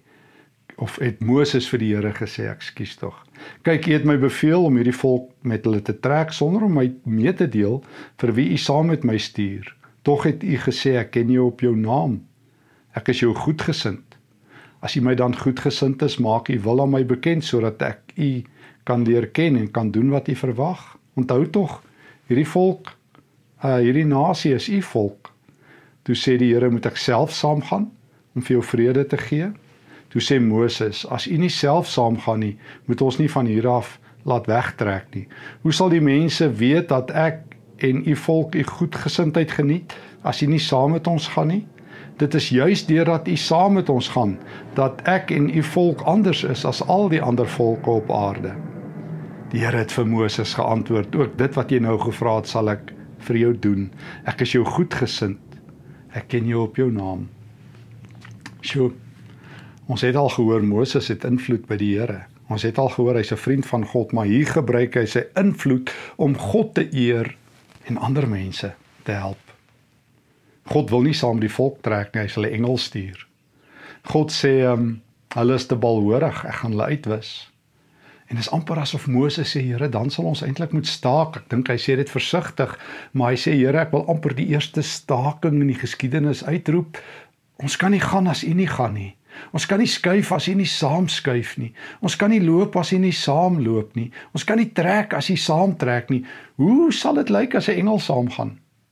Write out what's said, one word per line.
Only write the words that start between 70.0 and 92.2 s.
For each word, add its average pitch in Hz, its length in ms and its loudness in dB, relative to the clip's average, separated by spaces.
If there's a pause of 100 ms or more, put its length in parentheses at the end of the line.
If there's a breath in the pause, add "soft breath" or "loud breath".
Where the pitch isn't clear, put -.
God 139 240 0
wil 123 120 4
nie 151 120 4
saam 120 240 0
met 107 40 0
die 107 140 -2
volk 135 260 -2
trek 104 320 -4
nie, 110 80 -2
hy 101 60 -4
sal 107 180 -4
'n - 80 -4
engel 120 240 0
stuur. 95 500 -10 (760 loud breath)
God 156 280 0
sê, 135 340 2
ehm, 120 300 2 (400)
"Hulle 120 180 2
is 127 120 0
te 131 100 -2
balhoorig, 113 720 0
ek - 80 -10
gaan 113 180 -6
hulle 107 140 -2
uitwis." 110 640 -6 (760 soft breath)
En 120 80 -8
dis 113 160 -4
amper 156 280 -4
asof 143 280 -6
Moses 139 480 0
sê, 139 60 -2
"Here, 127 280 -2
dan 113 200 -2
sal 170 160 -4
ons 156 160 -2
eintlik 139 300 -6
moet 156 160 -2
staak." 156 480 0
Ek - 140 -16
dink 123 180 -2
hy 120 100 0
sê 135 180 0
dit 139 140 0
versigtig, - 720 -4 (320 loud breath)
maar 123 180 2
hy 127 60 2
sê, 156 180 0
"Here, 139 260 4
ek 160 120 0
wil - 160 0
amper 156 280 0
die 131 120 -4
eerste 151 340 -2
staking 147 800 -2
in 143 60 2
die 127 120 -2
geskiedenis 139 640 -2
uitroep. 160 540 -2 (600 loud breath)
Ons 139 200 -6
kan 190 140 2
nie 196 80 4
gaan 185 280 2
as 156 160 -2
u 160 100 0
nie 185 140 2
gaan 113 260 -2
nie." 98 220 -8 (360 loud breath)
Ons - 140 -4
kan 202 140 0
nie 233 100 4
skuif 190 420 0
as 180 160 -2
jy 190 80 0
nie 196 140 0
saam 160 380 0
skuif - 500 -2
nie. 120 140 -6 (300 loud breath)
Ons 196 140 -2
kan 208 140 2